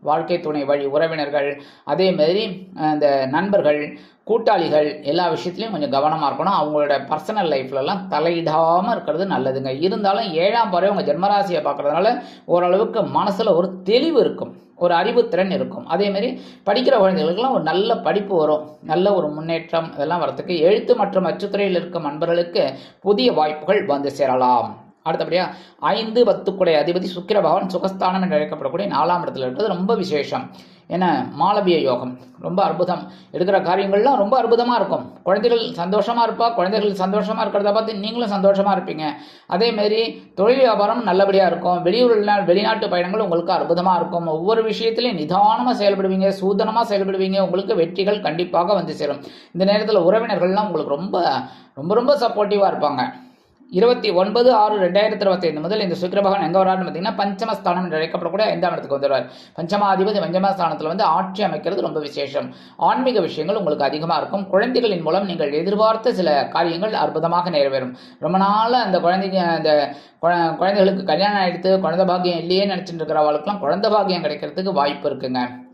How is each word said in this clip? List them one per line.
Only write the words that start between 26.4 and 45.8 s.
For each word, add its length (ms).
அதிபதி 360
சுக்கிர 360
பகவான் 280
சுகஸ்தானம் 500
என்று 140
அழைக்கப்படக்கூடிய 500
நாலாம் 360
இடத்துல 220
இருக்கிறது 280
ரொம்ப 200
விசேஷம். 500
ஏன்னா, 440
மாளவிய 460
யோகம் 400
ரொம்ப 220
அற்புதம். 480
எடுக்கிற 300
காரியங்கள்லாம் 540
ரொம்ப 260
அற்புதமா 320
இருக்கும். 480
குழந்தைகள் 380
சந்தோஷமா 680
இருப்பா. 280
குழந்தைகள் 540
சந்தோஷமா 320
இருக்கிறத 320
பார்த்து 220
நீங்களும் 480
சந்தோஷமா 340
இருப்பீங்க. 280
அதே 260
மாதிரி 600
தொழில் 220
வியாபாரம் 460
நல்லபடியா 440
இருக்கும். 380
வெளியூர்ல, 600
வெளிநாட்டு 440
பயணங்கள் 320
உங்களுக்கு 320
அற்புதமா 440
இருக்கும். 300
ஒவ்வொரு 440
விஷயத்திலையும் 480
நிதானமா 600
செயல்படுவீங்க, 640